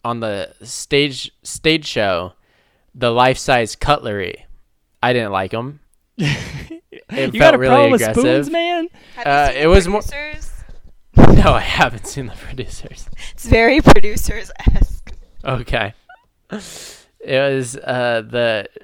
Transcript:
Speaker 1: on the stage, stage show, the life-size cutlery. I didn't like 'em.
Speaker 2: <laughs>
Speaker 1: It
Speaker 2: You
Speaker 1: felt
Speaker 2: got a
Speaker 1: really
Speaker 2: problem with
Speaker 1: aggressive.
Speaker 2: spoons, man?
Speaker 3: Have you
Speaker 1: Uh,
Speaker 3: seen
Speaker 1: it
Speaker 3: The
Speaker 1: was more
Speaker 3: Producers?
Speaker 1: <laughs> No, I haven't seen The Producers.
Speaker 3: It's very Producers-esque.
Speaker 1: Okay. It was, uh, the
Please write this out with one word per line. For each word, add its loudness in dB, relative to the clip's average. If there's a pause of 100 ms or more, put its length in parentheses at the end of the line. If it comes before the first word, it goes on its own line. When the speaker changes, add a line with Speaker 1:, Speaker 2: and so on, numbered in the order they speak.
Speaker 1:
on -6
the -8
stage, -4 (100)
stage -4
show, -4 (640)
the -2
life-size 0
cutlery. -6 (560)
I 0
didn't -4
like -6
'em. -10 (380)
Speaker 2:
<laughs> -8
Speaker 1:
It -8
Speaker 2:
You -2
Speaker 1:
felt 6
Speaker 2:
got 4
a 2
Speaker 1:
really 0
Speaker 2:
problem 4
with 2
Speaker 1:
aggressive. -2 (240)
Speaker 2:
spoons, -10
man? -4 (280)
Speaker 3:
Have -12
you 0
Speaker 1:
Uh, 2
Speaker 3:
seen -4
Speaker 1:
it -4
Speaker 3:
The 4
Speaker 1:
was 4
more -4
Speaker 3:
Producers? -12 (640)
Speaker 1:
<laughs> 8
No, 4
I 0
haven't -2
seen -10
The -16
Producers. -14 (260)
Speaker 3:
It's -14
very 4
Producers-esque. 6 (320)
Speaker 1:
Okay. -4 (1300)
It -4
was, -2
uh, -4
the -4 (160)